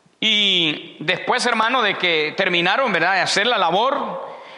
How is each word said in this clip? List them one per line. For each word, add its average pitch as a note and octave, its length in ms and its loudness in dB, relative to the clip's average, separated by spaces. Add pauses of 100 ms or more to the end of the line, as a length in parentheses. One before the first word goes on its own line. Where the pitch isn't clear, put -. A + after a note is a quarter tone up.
(200)
Y G3 840 0
después, F#3 440 0
hermano, A#3+ 360 0
de G3+ 140 0
que D#3 420 0
terminaron, F#3+ 560 2
¿verdad?, F3 220 2
de F3+ 40 2
hacer F#3 260 0
la A#3+ 120 0
labor, G#3+ 680 0 (320)